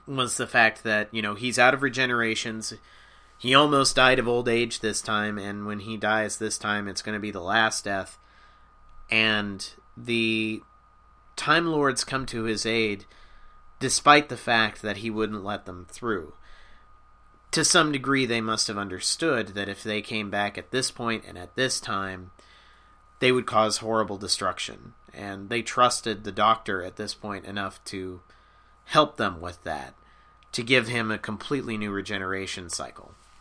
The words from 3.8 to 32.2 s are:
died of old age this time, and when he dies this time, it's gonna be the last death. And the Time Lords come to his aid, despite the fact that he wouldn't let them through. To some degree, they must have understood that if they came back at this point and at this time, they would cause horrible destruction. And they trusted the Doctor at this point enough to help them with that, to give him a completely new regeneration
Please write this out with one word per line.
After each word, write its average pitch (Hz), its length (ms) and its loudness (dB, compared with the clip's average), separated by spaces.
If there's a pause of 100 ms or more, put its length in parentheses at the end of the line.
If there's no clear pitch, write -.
died 131 220 8
of 117 80 0
old 120 220 2
age 117 320 0
this 107 220 -2
time, 107 340 -2
and 101 300 -8
when 104 140 -6
he 107 180 -8
dies 107 400 2
this 110 180 -4
time, 104 320 -2
it's 92 140 -6
gonna 107 180 -4
be 104 100 -6
the 95 120 -8
last 110 420 2
death. 98 340 -4 (920)
And 107 580 0 (260)
the 113 680 -2 (760)
Time 165 300 2
Lords 143 360 2
come 135 240 -4
to 113 180 -4
his 107 200 -2
aid, 110 400 0 (760)
despite 147 520 4
the 123 80 -8
fact 113 420 0
that 101 180 -4
he 110 120 -6
wouldn't 107 340 -4
let 101 220 -8
them 90 240 -14
through. 95 420 -4 (1200)
To 160 120 2
some 156 300 6
degree, 135 320 0
they 117 160 2
must 110 280 0
have 101 100 -6
understood 101 680 -2
that 98 200 -6
if 98 140 -8
they 107 180 -2
came 104 300 -4
back 101 260 -2
at - 140 -12
this 131 200 0
point 117 380 -4
and 87 80 -14
at 87 200 -16
this 127 220 0
time, 95 520 -6 (880)
they 127 140 4
would 123 120 2
cause 107 340 2
horrible 110 380 -2
destruction. - 800 -4 (180)
And 98 360 -10
they 117 140 -2
trusted 113 600 2
the 104 80 -8
Doctor 104 540 2
at 92 120 -10
this 104 180 -8
point 98 300 -10
enough 98 420 -8
to 92 340 -8 (640)
help 147 320 2
them 92 240 -2
with 87 240 -12
that, 71 300 -8 (580)
to 123 100 -4
give 120 240 4
him 117 240 -2
a 104 80 -2
completely 113 580 -6
new 104 140 -4
regeneration 95 800 -6